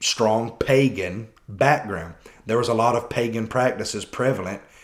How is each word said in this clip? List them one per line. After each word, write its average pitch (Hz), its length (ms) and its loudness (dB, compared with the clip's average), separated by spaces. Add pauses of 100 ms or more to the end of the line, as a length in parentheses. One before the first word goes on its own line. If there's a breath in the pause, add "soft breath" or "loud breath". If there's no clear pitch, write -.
strong 110 520 2
pagan 113 760 0 (200)
background. 101 640 0 (300 loud breath)
There 113 140 0
was 117 100 0
a 120 60 2
lot 117 200 4
of 120 160 -2
pagan 113 380 -2
practices 123 560 -2
prevalent 101 580 -4 (220 soft breath)